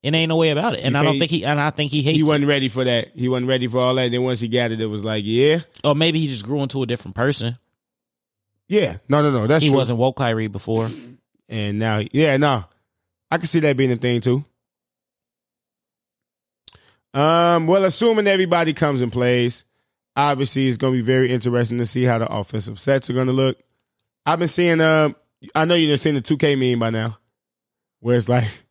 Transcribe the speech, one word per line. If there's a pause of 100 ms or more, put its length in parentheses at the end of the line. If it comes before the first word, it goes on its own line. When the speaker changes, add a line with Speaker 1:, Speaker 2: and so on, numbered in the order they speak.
Speaker 1:
it
ain't
no
way
about
it.
And
Speaker 2:
You
Speaker 1:
I
don't
Speaker 2:
can't
Speaker 1:
think
he,
and
I
think
he
hates
Speaker 2:
He
Speaker 1:
it.
Speaker 2:
wasn't
ready
for
that.
He
wasn't
ready
for
all
that.
Then
once
he
got
it,
it
was
like,
yeah. (220)
Speaker 1:
Or
maybe
he
just
grew
into
a
different
person. (1120)
Speaker 2:
Yeah. (120)
No,
no,
no.
That's
Speaker 1:
He
Speaker 2:
true.
Speaker 1:
wasn't
woke
Kyrie
before. (580)
Speaker 2:
And
now, (100)
yeah,
no. (680)
I
can
see
that
being
a
thing,
too. (2750)
Um,
well,
assuming
everybody
comes
and
plays, (520)
obviously
it's
gonna
be
very
interesting
to
see
how
the
offensive
sets
are
gonna
look. (680)
I've
been
seeing,
uh, (440)
I
know
you've
seen
the
two
K
meme
by
now, (840)
where
it's
like (220)